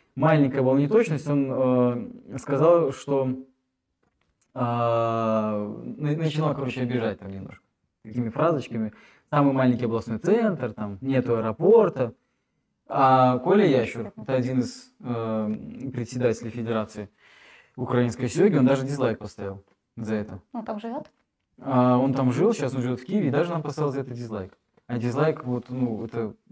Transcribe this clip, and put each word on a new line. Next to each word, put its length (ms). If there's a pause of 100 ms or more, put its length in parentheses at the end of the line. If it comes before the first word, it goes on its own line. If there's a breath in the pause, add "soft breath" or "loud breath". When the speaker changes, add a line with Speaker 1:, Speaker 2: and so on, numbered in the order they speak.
(160 loud breath)
Speaker 1:
маленькая 480
была 160
неточность, 500
он, 220
э, 880
сказал, 520
что, 380 (1200)
а, 1120 (300)
на-, 200
начинал, 380
короче, 260
обижать 380
там 120
немножко 320 (400)
такими 260
фразочками. 640 (360 soft breath)
Самый 240
маленький 320
областной 340
центр, 540
там 280
нету 360
аэропорта. 760 (720)
А 520
Коля 280
Ящур, 480
это 180
один 280
из, 400
э, 540 (380)
председателей 560
Федерации 600 (680 soft breath)
Украинской 540
сеги, 280
он 80
даже 200
дизлайк 340
поставил 440 (340)
за 180
это. 260 (120)
Speaker 2:
Он 100
там 160
живет? 320 (480)
Speaker 1:
А, 380
он 160
там 180
жил, 220
сейчас 200
он 80
живет 200
в 40
Киеве, 220
и 40
даже 200
нам 100
поставил 300
за 100
это 120
дизлайк. 440 (300)
А 100
дизлайк, 460
вот, 260
ну, 360
это, 280 (180)